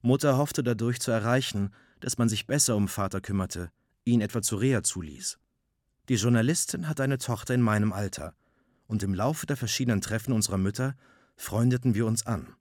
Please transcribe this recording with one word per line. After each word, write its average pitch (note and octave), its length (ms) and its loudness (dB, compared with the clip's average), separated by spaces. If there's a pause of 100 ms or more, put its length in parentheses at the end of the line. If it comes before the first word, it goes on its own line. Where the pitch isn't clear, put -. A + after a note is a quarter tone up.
Mutter C3+ 340 4
hoffte C#3+ 260 0
dadurch A#2+ 380 0
zu - 100 -2
erreichen, A2+ 640 0 (260)
dass - 180 -4
man A#2 100 4
sich G#2 180 -2
besser C3 300 2
um G2+ 120 2
Vater F#2+ 320 -4
kümmerte, F#2 520 -4 (320)
ihn A#2+ 160 4
etwa G#2 220 -2
zur G2+ 180 -2
Reha B2 220 2
zuließ. E2 560 -8 (720)
Die B2 80 2
Journalistin B2 720 0
hat D3+ 120 -4
eine C3+ 180 0
Tochter B2 360 -4
in B2 80 4
meinem G#2+ 300 4
Alter, F#2+ 420 -6 (520)
und G#2 160 -2
im G2 120 0
Laufe B2 320 -2
der C#3 100 -2
verschiedenen A#2+ 440 0
Treffen A2 320 -2
unserer G2+ 260 0
Mütter B2+ 380 0 (400)
freundeten B2 580 2
wir A2 120 2
uns A2+ 200 -2
an. G#2 340 -6